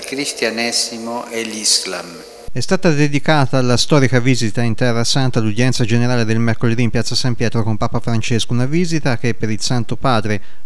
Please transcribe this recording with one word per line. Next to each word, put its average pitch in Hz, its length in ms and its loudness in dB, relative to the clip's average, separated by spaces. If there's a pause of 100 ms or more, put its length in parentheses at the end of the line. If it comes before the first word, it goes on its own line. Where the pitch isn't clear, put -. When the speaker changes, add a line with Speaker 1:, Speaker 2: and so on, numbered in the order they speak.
Speaker 1:
cristianesimo 117 1200 -6
e 117 140 -8
l'Islam. 95 880 -4 (240)
Speaker 2:
È 127 60 -2
stata 180 320 2
dedicata 143 680 2
alla 123 180 2
storica 131 420 2
visita 117 420 0
in 113 140 0
Terra 117 300 0
Santa 131 340 0
l'udienza 113 460 2
generale 120 400 2
del 113 120 2
mercoledì 117 460 2
in 113 60 2
Piazza 113 260 0
San 123 180 0
Pietro 113 300 0
con 107 140 0
Papa 120 240 -2
Francesco, 113 500 0
una 123 140 2
visita 156 520 0
che 120 160 0
per 110 160 0
il 107 120 0
Santo 120 340 0
Padre 107 460 0 (240)